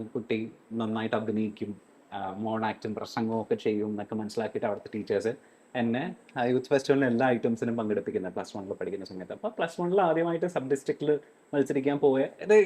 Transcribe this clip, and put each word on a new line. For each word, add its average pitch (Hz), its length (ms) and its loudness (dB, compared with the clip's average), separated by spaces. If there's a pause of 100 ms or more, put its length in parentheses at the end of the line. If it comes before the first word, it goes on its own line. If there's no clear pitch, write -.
കുട്ടി, 110 320 -2 (320)
നന്നായിട്ട് 110 440 -2
അഭിനയിക്കും, 107 560 -2 (400)
ആ, 101 60 -8 (200)
മോണോ 110 280 -2
ആക്ടും 107 280 -4
പ്രസംഗവും 113 460 -2
ഒക്കെ 110 140 -2
ചെയ്യും 107 360 0
എന്നൊക്കെ 104 240 -6
മനസ്സിലാക്കിയിട്ട് 107 520 -4
അവിടുത്തെ 101 260 -4
ടീച്ചേഴ്സ് 104 400 0 (420)
എന്നെ 120 280 0 (300)
ആ 131 120 -2
യൂത്ത് 127 260 2
ഫെസ്റ്റിവലിന് 139 360 4
എല്ലാ 123 220 4
ഐറ്റംസിനും 117 480 0
പങ്കെടുപ്പിക്കുന്നത് 104 560 -2
പ്ലസ് 92 220 -8
വണ്ണിൽ 98 200 -6
പഠിക്കുന്ന 92 320 -8
സമയത്ത്. 92 260 -12
അപ്പോൾ 208 180 -6
പ്ലസ് 170 280 -4
വണ്ണിൽ 180 220 2
ആദ്യമായിട്ട് 165 460 2
സബ് 135 240 -2
ഡിസ്ട്രിക്റ്റിൽ 147 400 0 (420)
മത്സരിക്കാൻ 143 460 2
പോയ, 135 240 6 (200)
ഇത്, 208 120 4 (120)